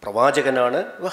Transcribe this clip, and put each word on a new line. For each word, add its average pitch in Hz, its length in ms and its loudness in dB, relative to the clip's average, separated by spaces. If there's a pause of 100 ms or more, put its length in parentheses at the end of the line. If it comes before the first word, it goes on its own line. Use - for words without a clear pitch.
പ്രവാചകനാണ്. 127 760 2 (220)
വ 185 120 -6